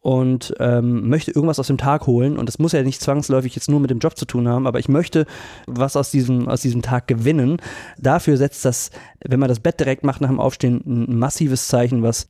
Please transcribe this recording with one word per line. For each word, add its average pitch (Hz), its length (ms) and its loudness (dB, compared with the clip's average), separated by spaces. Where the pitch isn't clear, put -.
und, 127 520 0
ähm, 120 500 2
möchte 151 220 0
irgendwas 151 280 0
aus 131 80 -4
dem 135 100 2
Tag 143 300 0
holen. 127 300 2
Und 120 100 -2
das - 120 -8
muss 160 120 2
ja 151 100 2
nicht 131 200 -2
zwangsläufig 131 540 0
jetzt - 140 -6
nur 147 120 4
mit 131 80 0
dem 123 100 0
Job - 180 0
zu - 80 -8
tun 120 220 -2
haben, 123 180 0
aber 123 140 0
ich 117 80 -4
möchte 156 380 2
was 127 320 -2
aus 139 140 -2
diesem, 123 360 2
aus 123 140 -2
diesem 120 200 -2
Tag 123 260 -4
gewinnen. 131 500 2
Dafür 143 400 2
setzt 139 260 -2
das, - 280 -2
wenn 127 200 -2
man 135 100 2
das 117 100 0
Bett 170 220 -2
direkt 135 240 0
macht 131 160 -2
nach 135 80 0
dem 131 100 0
Aufstehen, 123 460 0
ein 120 340 -2
massives 131 480 0
Zeichen, 123 360 2
was 117 260 -2